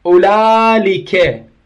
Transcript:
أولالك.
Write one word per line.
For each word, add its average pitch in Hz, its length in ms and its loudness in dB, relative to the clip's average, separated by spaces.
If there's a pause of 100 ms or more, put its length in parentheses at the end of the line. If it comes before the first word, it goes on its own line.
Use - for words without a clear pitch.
أولالك. 196 1400 0 (220)